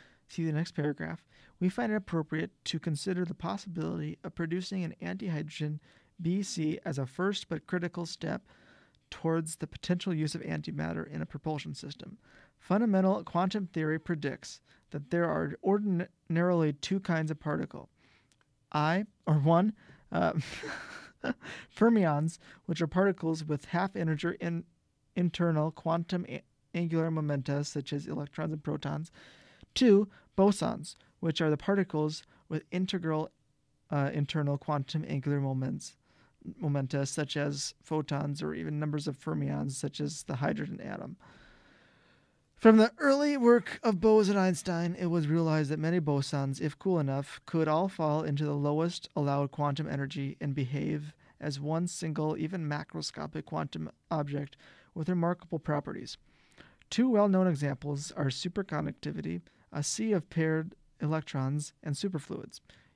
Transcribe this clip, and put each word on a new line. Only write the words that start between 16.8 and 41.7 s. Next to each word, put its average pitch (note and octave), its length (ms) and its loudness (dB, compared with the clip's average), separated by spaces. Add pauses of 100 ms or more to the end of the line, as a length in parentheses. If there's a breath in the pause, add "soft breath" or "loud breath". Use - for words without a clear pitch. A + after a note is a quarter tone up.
kinds D#3+ 320 0
of D3+ 80 -8
particle. - 500 -4 (840 soft breath)
I, D#3+ 340 2 (200)
or D#3 100 6
one, E3 380 6 (380 loud breath)
uh, - 220 2 (920 loud breath)
<laughs> B3+ 100 0 (420 loud breath)
fermions, E3 640 4 (280 loud breath)
which E3+ 160 -2
are E3 60 2
particles F3 560 2
with D3+ 220 -4
half-integer F3 680 -2
in-, E3+ 300 -4 (520)
internal E3 560 2
quantum E3+ 580 -2
a-, C#3 140 -10 (300)
angular E3 380 0
momenta, D3 520 -2
such C#3+ 300 -6
as C#3+ 140 -4
electrons D#3 460 -6
and D3+ 100 -8
protons. D3 480 -4 (640 loud breath)
Two, G#3 340 8 (300 loud breath)
bosons, - 580 2 (240 soft breath)
which E3 220 0
are D#3 80 2
the D3+ 80 4
particles D#3+ 640 0 (260 soft breath)
with D#3 220 -4
integral, F3 580 -2 (600)
uh, C#3 240 2
internal C#3+ 440 0
quantum D3 500 -2
angular C#3+ 320 0
moments, C3 560 -4 (640 soft breath)
momenta, C#3+ 460 0
such D3 320 -4
as C#3+ 360 -4 (100)
photons, D3 580 -2
or D#3 120 -4
even D#3 260 -4
numbers D3+ 280 -2
of C#3 120 -6
fermions, C#3+ 520 -4
such C#3 280 -6
as D3 240 -6
the - 120 -8
hydrogen - 460 -4
atom. - 360 -12 (1400 loud breath)